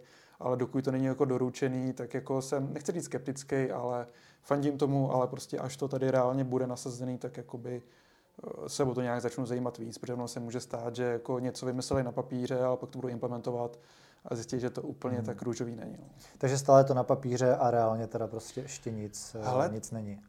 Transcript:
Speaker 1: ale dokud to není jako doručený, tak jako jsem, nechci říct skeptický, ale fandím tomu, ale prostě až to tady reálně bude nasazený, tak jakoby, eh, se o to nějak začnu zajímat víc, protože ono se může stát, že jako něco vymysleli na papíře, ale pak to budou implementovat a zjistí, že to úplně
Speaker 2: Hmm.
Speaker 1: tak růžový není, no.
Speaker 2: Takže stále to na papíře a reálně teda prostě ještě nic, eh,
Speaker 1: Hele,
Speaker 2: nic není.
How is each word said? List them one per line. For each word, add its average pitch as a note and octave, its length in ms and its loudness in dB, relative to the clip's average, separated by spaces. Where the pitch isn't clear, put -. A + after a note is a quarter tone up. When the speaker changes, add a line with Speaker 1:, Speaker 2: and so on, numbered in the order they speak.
Speaker 1:
ale B2+ 180 2
dokud B2+ 280 0
to C3+ 60 4
není C3 140 2
jako C3 200 4
doručený, B2+ 680 2
tak B2 200 -8
jako C3+ 280 0
jsem, C#3 320 -2
nechci D3 180 -2
říct F3 140 -4
skeptický, C3+ 680 -2
ale B2 360 -4
fandím C#3+ 360 2
tomu, C#3 360 2
ale B2+ 140 4
prostě C3+ 320 -6
až C3 180 -6
to C#3 100 -2
tady C3 240 2
reálně C3 320 4
bude B2+ 240 0
nasazený, B2 500 -6
tak B2+ 200 -8
jakoby, B2 440 -8
eh, - 220 -10
se - 140 0
o B2+ 100 4
to B2 80 0
nějak A#2+ 200 0
začnu B2 240 -2
zajímat B2 320 -2
víc, A#2+ 200 -10
protože B2 160 -6
ono B2 140 -2
se A#2+ 120 -8
může A#2 200 -6
stát, A#2+ 360 -6
že B2 80 0
jako B2 360 0
něco B2 260 -4
vymysleli C3 380 0
na A#2+ 80 -2
papíře, B2+ 520 -2
ale B2+ 140 2
pak - 120 -10
to - 80 -12
budou B2+ 120 -4
implementovat A#2+ 680 -4
a - 100 -4
zjistí, A#2 240 -4
že A#2+ 100 0
to - 120 -6
úplně B2+ 360 -4
Speaker 2:
Hmm. A#2 80 -2
Speaker 1:
tak G#2+ 160 -6
růžový A#2 340 -2
není, G#2+ 240 -10
no. - 60 -18
Speaker 2:
Takže C3+ 200 4
stále C3+ 260 10
to C#3 100 4
na B2+ 100 4
papíře B2+ 520 4
a B2+ 160 4
reálně A2+ 360 4
teda A2 200 -4
prostě A2 340 -8
ještě C3+ 300 -8
nic, G#2+ 480 -8
eh, G#2+ 60 -6
Speaker 1:
Hele, C3 280 4
Speaker 2:
nic - 180 -8
není. G#2 380 -6